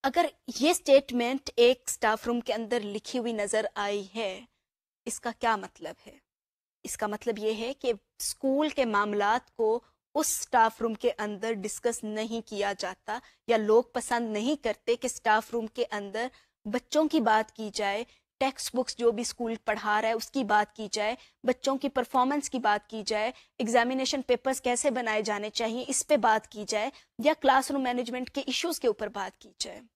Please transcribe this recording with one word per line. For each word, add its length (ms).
अगर 280
ये 140
स्टेटमेंट 840
एक 320
स्टाफ 360
रूम 140
के 120
अंदर 300
लिखी 360
हुई 140
नजर 440
आई 380
है, 340
इसका 260
क्या 240
मतलब 400
है? 140
इसका 240
मतलब 300
ये 140
है 220
कि 200
स्कूल 500
के 140
मामलात 720
को 280
उस 260
स्टाफ 420
रूम 120
के 160
अंदर 420
डिस्कस 520
नहीं 380
किया 300
जाता, 480
या 80
लोग 380
पसंद 380
नहीं 240
करते 400
कि 120
स्टाफ 440
रूम 140
के 180
अंदर 460
बच्चों 420
की 120
बात 300
की 200
जाए, 360
टेक्स्ट 360
बुक्स 220
जो 140
भी 120
स्कूल 320
पढ़ा 440
रहा 80
है 80
उसकी 280
बात 280
की 160
जाए, 300
बच्चों 320
की 120
परफॉर्मेंस 600
की 100
बात 280
की 160
जाए, 320
एग्जामिनेशन 640
पेपर्स 380
कैसे 300
बनाए 320
जाने 280
चाहिए 320
इस 200
पे 140
बात 300
की 180
जाए, 280
या 140
क्लासरूम 480
मैनेजमेंट 460
के 120
इश्यूज 380
के 100
ऊपर 200
बात 280
की 120
जाए। 220